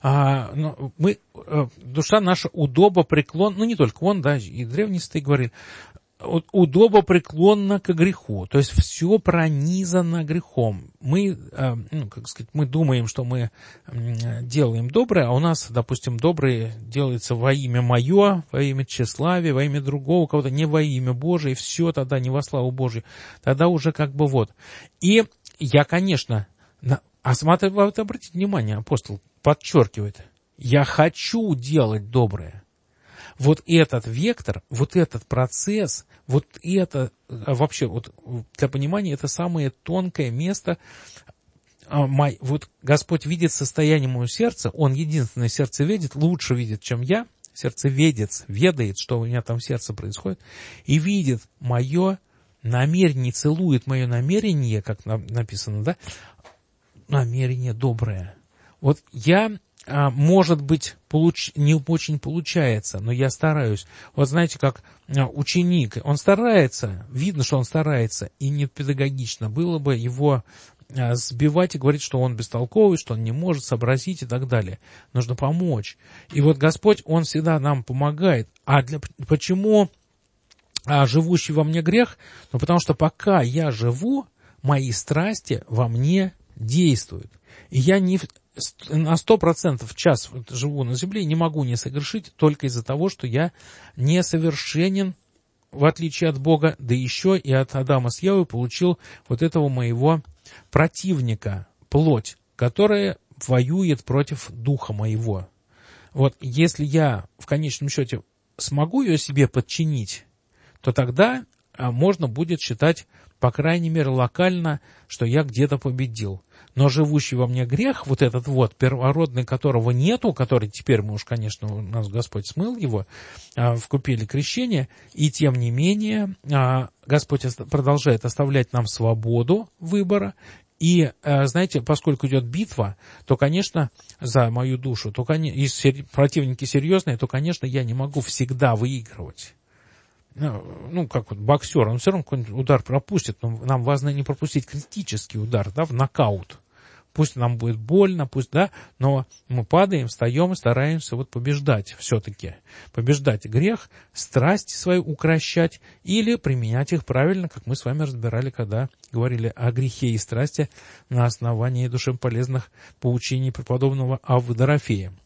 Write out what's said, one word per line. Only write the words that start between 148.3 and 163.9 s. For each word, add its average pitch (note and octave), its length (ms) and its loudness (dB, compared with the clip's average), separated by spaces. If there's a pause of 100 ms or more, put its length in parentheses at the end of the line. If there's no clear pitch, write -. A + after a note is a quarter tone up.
да, F#3 200 2 (280)
но C3+ 260 0 (240)
мы B2 160 -2
падаем, E3+ 440 2
встаём C#3+ 440 0
и F3 40 -4
стараемся C3+ 580 0
вот C3 160 -6
побеждать C#3 680 -2
всё-таки. G2+ 600 -6 (360)
Побеждать C3+ 540 0
грех, E3 420 0 (240)
страсти - 640 0
свои F3+ 240 0
укрощать D#3+ 800 0 (220)
или A3 320 0
применять B2 580 -2
их E3 140 -2
правильно, E3 420 0
как - 180 -14
мы C3 100 -2
с - 80 -14
вами C#3+ 180 -2
разбирали, A#2+ 480 -4
когда A2+ 380 -4 (240)
говорили A#2 420 -2
о A#2+ 160 0
грехе B2+ 380 -2
и A2+ 100 0
страсти C#3 500 -4 (400)
на B2 160 2
основании A#2+ 600 -2
душевполезных B2 840 -4 (320)
поучений B2+ 520 -2
преподобного C3 720 -2